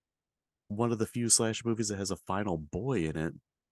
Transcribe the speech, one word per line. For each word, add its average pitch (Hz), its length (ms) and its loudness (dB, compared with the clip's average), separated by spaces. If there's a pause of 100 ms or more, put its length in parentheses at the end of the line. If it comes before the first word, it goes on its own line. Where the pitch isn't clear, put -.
(680)
one 117 240 0
of 110 80 0
the 107 60 2
few 120 240 -2
slasher 110 380 2
movies 113 220 0
that 101 80 -4
has 98 140 -2
a 92 40 -2
final 95 420 0
boy 95 480 -2
in 78 120 -2
it 80 160 -2 (380)